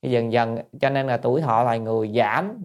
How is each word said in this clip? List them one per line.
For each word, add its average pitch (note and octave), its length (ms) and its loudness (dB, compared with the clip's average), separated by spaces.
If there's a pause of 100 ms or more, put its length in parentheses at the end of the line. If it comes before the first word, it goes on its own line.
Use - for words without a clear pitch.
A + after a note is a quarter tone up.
thì C3 100 -4
dần A#2 200 2
dần, A2+ 260 0 (220)
cho C3+ 100 2
nên C3+ 180 -2
là B2 100 0
tuổi B2 240 0
thọ A#2+ 220 2
loài A#2 160 0
người A2 360 -2
giảm. D3+ 500 0